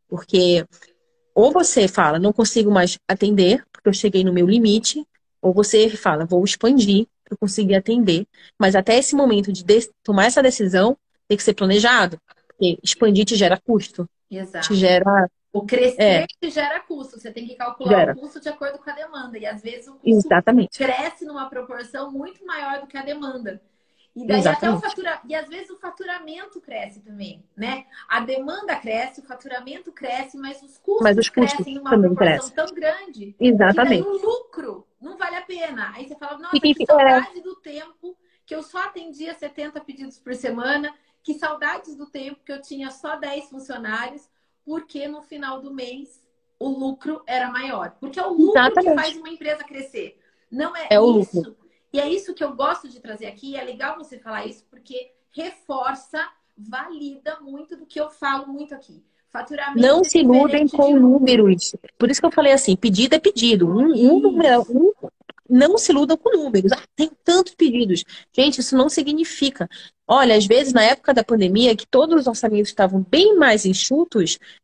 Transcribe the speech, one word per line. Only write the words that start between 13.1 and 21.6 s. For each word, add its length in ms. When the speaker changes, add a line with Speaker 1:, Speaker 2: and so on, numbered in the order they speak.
Speaker 1:
te 100
gera 240
custo. 480
Speaker 2:
Exato. 380
Speaker 1:
Te 80
gera 540
Speaker 2:
O 140
crescer 360
Speaker 1:
É. 260
Speaker 2:
te 240
gera 280
custo. 400
Você 120
tem 160
que 80
calcular 340
Speaker 1:
Gera. 240
Speaker 2:
o 20
custo 240
de 100
acordo 300
com 100
a 40
demanda. 440
E 80
às 160
vezes 260
o 60
custo 140
Speaker 1:
Exatamente. 500
Speaker 2:
cresce 480
numa 240
proporção 640